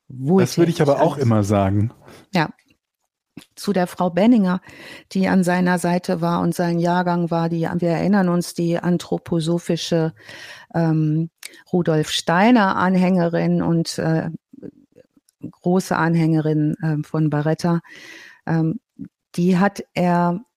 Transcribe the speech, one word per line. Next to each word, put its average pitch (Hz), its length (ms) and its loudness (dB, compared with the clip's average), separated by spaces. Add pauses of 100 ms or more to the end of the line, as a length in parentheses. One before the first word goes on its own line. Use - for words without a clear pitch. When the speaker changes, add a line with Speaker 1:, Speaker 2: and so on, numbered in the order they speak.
Speaker 1:
Das 139 500 0
würde 170 120 4
ich 165 80 -4
Speaker 2:
wohltätig 165 40 4
Speaker 1:
aber 139 180 2
auch 147 140 2
Speaker 2:
alles. 143 100 -2
Speaker 1:
immer 110 200 2
sagen. 101 480 0 (420)
Speaker 2:
Ja. 160 140 0 (1080)
Zu - 180 -6
der 180 140 0
Frau 180 240 -4
Benninger, 185 500 2 (520)
die 185 160 0
an 185 160 2
seiner 180 340 2
Seite 175 420 -2
war 170 200 0
und 170 140 0
sein 170 240 -2
Jahrgang 175 520 0
war, 165 180 0
die, 165 280 -2
wir 170 140 0
erinnern 180 380 2
uns, 175 240 -2
die 170 260 -2
anthroposophische, 170 1300 -2 (640)
ähm, 160 560 0 (420)
Rudolf 160 380 0
Steiner 196 640 2
Anhängerin 175 880 2
und, 165 360 -2
äh, 160 320 -2 (1080)
große - 560 -2
Anhängerin, 160 840 0
ähm, 151 220 -2
von 156 260 -2
Barretta, 160 500 0 (640)
ähm, 160 340 -2 (540)
die 175 240 2
hat 202 240 0 (120)
er 175 460 0 (160)